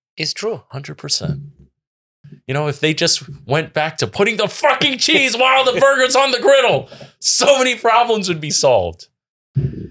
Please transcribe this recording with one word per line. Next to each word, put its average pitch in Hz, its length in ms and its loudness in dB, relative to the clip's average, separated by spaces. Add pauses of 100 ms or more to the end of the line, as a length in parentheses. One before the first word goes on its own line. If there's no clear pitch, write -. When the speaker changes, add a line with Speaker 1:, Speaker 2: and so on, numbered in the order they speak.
(180)
Speaker 1:
it's 160 160 -6
true. 208 360 -8
Speaker 2:
Hundred 143 280 -14
percent. - 440 -6 (1040)
You 127 60 -6
know, 147 140 -2
if 143 120 -6
they 156 140 0
just 156 300 -2 (220)
went 156 280 -2
back 156 240 -4
to - 100 -2
putting 214 300 -2
the 214 100 0
fucking 277 520 0
cheese 277 380 2
while 262 280 2
the 247 140 0
burger's 262 360 4
on 269 160 4
the 240 80 -2
griddle, 240 500 2 (300)
so - 380 2
many 254 180 2
problems 226 540 2
would 165 120 -4
be 151 100 -8
solved. 98 560 0 (840)